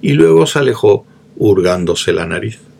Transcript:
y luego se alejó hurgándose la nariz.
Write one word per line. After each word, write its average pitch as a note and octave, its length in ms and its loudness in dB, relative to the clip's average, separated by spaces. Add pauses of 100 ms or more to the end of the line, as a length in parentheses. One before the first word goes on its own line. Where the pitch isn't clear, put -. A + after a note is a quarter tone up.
y C#3+ 120 0
luego D#3+ 320 4
se D3+ 140 -4
alejó A2 460 0 (320)
hurgándose F2+ 760 0
la F2 140 -2
nariz. F2 340 -8 (200)